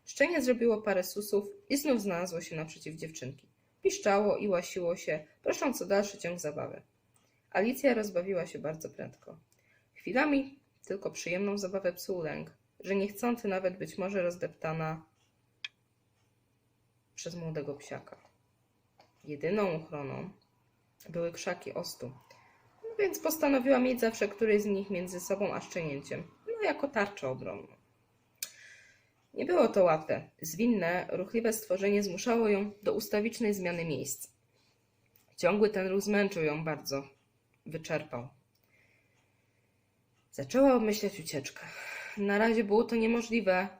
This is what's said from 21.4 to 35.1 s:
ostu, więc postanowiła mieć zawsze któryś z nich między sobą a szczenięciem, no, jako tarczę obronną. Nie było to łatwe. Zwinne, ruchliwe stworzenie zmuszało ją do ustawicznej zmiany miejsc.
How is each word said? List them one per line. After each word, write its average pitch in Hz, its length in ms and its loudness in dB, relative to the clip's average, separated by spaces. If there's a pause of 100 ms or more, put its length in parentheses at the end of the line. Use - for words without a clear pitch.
ostu, - 380 -8 (880)
więc 381 200 2
postanowiła 277 600 4
mieć 254 200 2
zawsze 220 280 2
któryś 208 340 4
z 208 40 0
nich 196 240 -2
między 180 300 -4
sobą 196 340 -2
a - 80 -4
szczenięciem, 143 600 -6 (240)
no, 453 160 -6
jako 294 240 0
tarczę 202 420 -2
obronną. 95 380 -8 (1700)
Nie - 120 -4
było 320 220 6
to 202 160 6
łatwe. 160 460 2 (120)
Zwinne, 175 720 2
ruchliwe 226 420 0
stworzenie 202 500 2
zmuszało 220 440 2
ją 208 240 2 (120)
do 175 100 2
ustawicznej 214 600 0
zmiany 175 320 -2
miejsc. 135 460 -6 (1040)